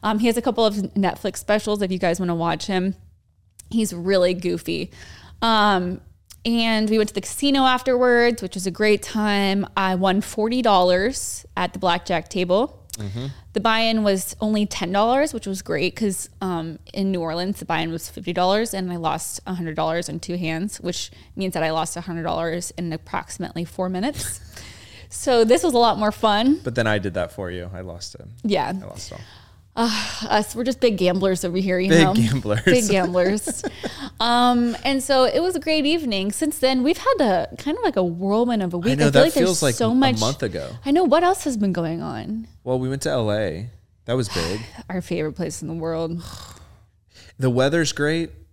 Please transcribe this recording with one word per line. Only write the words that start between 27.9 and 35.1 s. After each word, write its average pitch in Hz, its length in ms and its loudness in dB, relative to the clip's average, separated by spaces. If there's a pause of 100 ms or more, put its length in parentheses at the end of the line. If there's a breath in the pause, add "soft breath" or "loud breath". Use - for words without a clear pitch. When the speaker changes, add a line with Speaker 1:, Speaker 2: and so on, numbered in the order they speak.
Speaker 2:
it. - 120 -16 (160)
Speaker 1:
Yeah. 190 380 -2
Speaker 2:
I - 60 -16
lost - 260 -14
it - 20 -14
all. - 60 -16 (600 loud breath)
Speaker 1:
Uh, 214 480 -2
us, 214 280 0
we're 240 80 -4
just 247 160 -2
big 226 180 4
gamblers 185 460 2
over 175 120 -2
here, 185 220 0
you 185 120 0
Speaker 2:
Big 165 120 8
Speaker 1:
know? 151 100 4
Speaker 2:
gamblers. 113 520 0
Speaker 1:
Big 226 240 4
gamblers. 185 800 0
Speaker 2:
<laughs> - 40 -8 (480 loud breath)
Speaker 1:
Um, 240 640 4
and 269 160 2
so 262 260 4